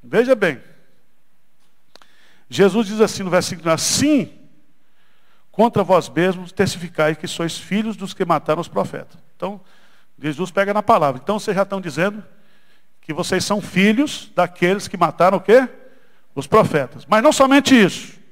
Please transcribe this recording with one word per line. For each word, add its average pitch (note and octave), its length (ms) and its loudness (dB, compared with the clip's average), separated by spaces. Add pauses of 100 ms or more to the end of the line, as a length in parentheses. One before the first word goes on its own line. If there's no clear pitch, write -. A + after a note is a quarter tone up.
Veja A3+ 320 0
bem. F3 280 -2 (1900)
Jesus F#3+ 380 2
diz G#3+ 140 -6
assim G#3 220 0
no F#3 80 -6
versículo E3+ 400 -2
um, - 20 4
"Assim, - 760 -2 (1000)
contra A3 320 2
vós E3+ 260 2
mesmos, F3 440 -2
testificai E3 640 -2
que - 100 -12
sois E3 320 -8
filhos G#3+ 380 -6
dos F#3+ 160 -12
que F#3+ 120 -4
mataram D#3+ 360 -2
os - 80 -8
profetas." - 500 -8 (180)
Então, F#3+ 240 -10 (580)
Jesus D3+ 320 -6
pega G3 240 0
na G#3 80 0
palavra. D3 400 2
"Então, G#3 160 -4
vocês G3 180 -4
já G3 60 0
estão G3 180 -4
dizendo F3+ 440 -6 (760)
que - 120 -12
vocês F3 320 -4
são G3+ 160 -4
filhos G#3+ 760 0
daqueles F3+ 500 0
que - 100 -12
mataram F3 420 2
o - 20 -2
quê? B3 280 4 (640)
Os C#3 140 -10
profetas. D3+ 600 0
Mas G#3+ 160 2
não D4+ 100 6
somente C4+ 420 4
isso. - 420 2 (160)